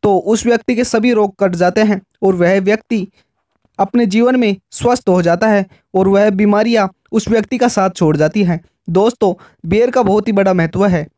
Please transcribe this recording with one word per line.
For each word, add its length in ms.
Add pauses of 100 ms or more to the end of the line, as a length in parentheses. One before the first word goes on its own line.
तो 160
उस 280
व्यक्ति 280
के 100
सभी 280
रोग 260
कट 160
जाते 280
हैं 180 (220)
और 120
वह 260
व्यक्ति 460 (720)
अपने 280
जीवन 300
में 200 (160)
स्वस्थ 360
हो 140
जाता 260
है 160 (300)
और 140
वह 220
बीमारियां 560 (260)
उस 160
व्यक्ति 300
का 100
साथ 220
छोड़ 260
जाती 280
हैं। 160 (280)
दोस्तों, 440 (320)
बेर 260
का 120
बहुत 260
ही 40
बड़ा 200
महत्व 340
है। 200 (120)